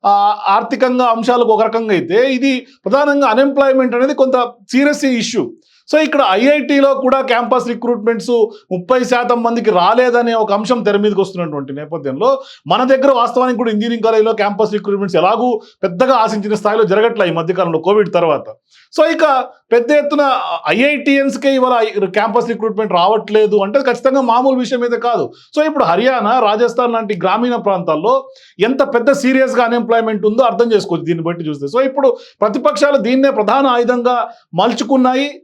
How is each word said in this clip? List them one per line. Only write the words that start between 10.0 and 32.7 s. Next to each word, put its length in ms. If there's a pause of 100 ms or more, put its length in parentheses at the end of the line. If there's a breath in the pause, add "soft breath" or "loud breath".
ఒక 200
అంశం 280
తెర 160
మీదకి 240
వస్తున్నటువంటి 520
నేపథ్యంలో 560 (380 loud breath)
మన 160
దగ్గర 300
వాస్తవానికి 460
కూడా 120
ఇంజనీరింగ్ 340
కాలేజీలో 280
క్యాంపస్ 400
రిక్రూట్‌మెంట్స్ 440
ఎలాగూ 320 (300 loud breath)
పెద్దగా 380
ఆశించిన 380
స్థాయిలో 300
జరగట్లే 420
ఈ 80
మధ్యకాలంలో 460
కోవిడ్ 300
తర్వాత. 360 (460 soft breath)
So 140
ఇక 160 (460 loud breath)
పెద్ద 220
ఎత్తున 320 (480)
ఐఐటీఎన్స్కే 840
ఇవాళ 220 (360)
క్యాంపస్ 380
రిక్రూట్‌మెంట్ 440
రావట్లేదు 680
అంటే 260
ఖచ్చితంగా 380
మామూలు 360
విషయం 240
అయితే 160
కాదు. 240 (260 loud breath)
So 160
ఇప్పుడు 200
హర్యానా, 540
రాజస్థాన్ 560
లాంటి 260
గ్రామీణ 380
ప్రాంతాల్లో 560 (440 loud breath)
ఎంత 300
పెద్ద 260
సీరియస్గా 500
అన్‌ఎంప్లాయ్‌మెంట్ 600
ఉందో 180
అర్థం 260
చేసుకోవచ్చు 400
దీన్ని 160
బట్టి 200
చూస్తే. 220
So 180
ఇప్పుడు 240 (280 loud breath)
ప్రతిపక్షాలు 600